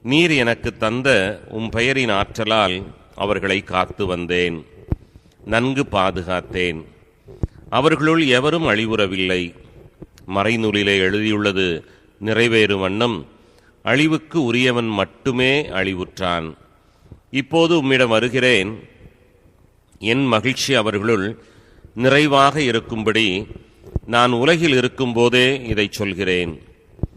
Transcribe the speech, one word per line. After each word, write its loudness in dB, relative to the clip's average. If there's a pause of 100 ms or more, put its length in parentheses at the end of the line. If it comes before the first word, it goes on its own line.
நீர் 2
எனக்கு 0
தந்த -2 (400)
உம் -6
பெயரின் 0
ஆற்றலால் 0 (380)
அவர்களை -2
காத்து -4
வந்தேன், -2 (880)
நன்கு -2
பாதுகாத்தேன். -4 (880)
அவர்களுள் 2
எவரும் 2
அழிவுறவில்லை. 0 (840)
மறைநூலிலே 2
எழுதியுள்ளது 0 (520)
நிறைவேறும் 2
வண்ணம், 0 (680)
அழிவுக்கு 0
உரியவன் 0
மட்டுமே 0 (180)
அழிவுற்றான். -4 (840)
இப்போது 0
உம்மிடம் 2
வருகிறேன். 2 (1300)
என் 0
மகிழ்ச்சி 0
அவர்களுள் 0 (680)
நிறைவாக 4
இருக்கும்படி 0 (800)
நான் 2
உலகில் 2
இருக்கும்போதே 2
இதைச் -2
சொல்கிறேன். -4 (540)